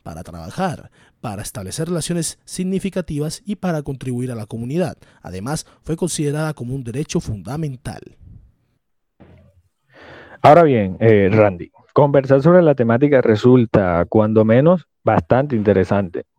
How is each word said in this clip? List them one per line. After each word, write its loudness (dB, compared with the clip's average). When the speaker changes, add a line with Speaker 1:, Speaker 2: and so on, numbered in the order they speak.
Speaker 1:
para -16
trabajar, -10
para -10
establecer -10
relaciones -6
significativas -6
y -8
para -4
contribuir -8
a -10
la -12
comunidad. -8
Además, -10
fue -6
considerada -6
como -10
un -10
derecho -6
fundamental. -10
Speaker 2:
Ahora 6
bien, 0
eh, 4
Randy, 2
conversar 2
sobre 6
la 4
temática 2
resulta, 4
cuando 2
menos, 2
bastante 0
interesante. 0